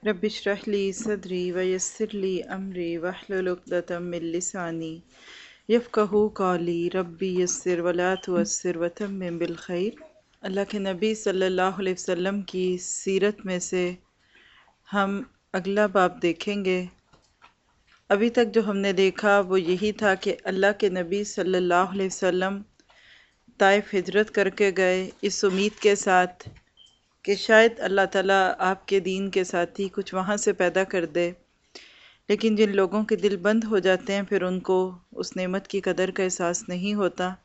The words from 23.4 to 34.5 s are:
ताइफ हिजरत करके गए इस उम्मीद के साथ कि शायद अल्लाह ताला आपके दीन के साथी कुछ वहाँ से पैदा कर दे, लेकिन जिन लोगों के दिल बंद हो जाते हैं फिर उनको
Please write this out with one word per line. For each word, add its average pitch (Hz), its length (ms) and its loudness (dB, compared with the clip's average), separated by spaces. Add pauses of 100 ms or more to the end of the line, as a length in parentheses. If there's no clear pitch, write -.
ताइफ 202 340 4
हिजरत 196 360 2
करके 196 440 2
गए 185 240 2 (260)
इस 196 200 -2
उम्मीद 202 380 2
के 202 140 6
साथ 180 500 2 (800)
कि 202 140 0
शायद 226 440 6
अल्लाह 190 260 2
ताला 196 300 2 (260)
आपके 190 380 0
दीन 190 280 -2
के 185 140 2
साथी 180 460 -2
कुछ 190 240 -8
वहाँ 185 240 -2
से 202 160 0
पैदा 185 320 2
कर 180 220 -2
दे, 170 180 0 (1000)
लेकिन 214 280 2
जिन 202 180 4
लोगों 196 300 2
के 214 140 0
दिल 196 240 0
बंद 220 240 2
हो 214 160 2
जाते 185 300 2
हैं 202 140 -2
फिर 190 180 0
उनको 185 340 0 (360)